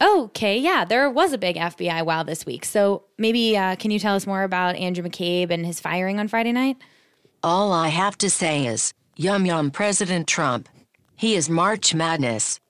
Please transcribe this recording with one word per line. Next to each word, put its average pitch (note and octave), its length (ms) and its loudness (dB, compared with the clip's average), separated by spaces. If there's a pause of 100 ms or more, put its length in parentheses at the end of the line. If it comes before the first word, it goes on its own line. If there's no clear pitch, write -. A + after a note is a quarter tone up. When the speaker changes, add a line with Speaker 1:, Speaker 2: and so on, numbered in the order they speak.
Speaker 1:
Okay, A3+ 560 4
yeah, C#4+ 260 2
there B3 280 2
was D#4 200 2
a C4+ 60 0
big F3+ 200 -2
F E3 200 -4
B F3 140 -2
I E3 100 -2
wow E3 220 0
this D#3 200 -6
week. - 220 -8
So G3+ 380 2 (160)
maybe, A3+ 360 2
uh, F#3+ 200 0
can G#3+ 160 -4
you G#3 80 0
tell G3+ 160 2
us G3 100 -2
more G3 160 -2
about F3+ 360 0
Andrew F3+ 300 -4
McCabe F3 440 -2
and E3+ 120 0
his E3+ 160 -6
firing F#3 400 -2
on G#3+ 80 -2
Friday A3+ 240 0
night? B3+ 260 0 (680)
Speaker 2:
All F#3+ 280 2
I E3 180 2
have F#3+ 280 0
to G3 140 0
say D3+ 340 0
is, A2+ 300 -4 (200)
yum F#3+ 300 0
yum D#3+ 240 0
President F#3 560 -2
Trump. C3 440 -2 (460)
He A3 200 0
is D#3+ 160 0
March F#3+ 420 2
Madness. D#3+ 640 -2 (100)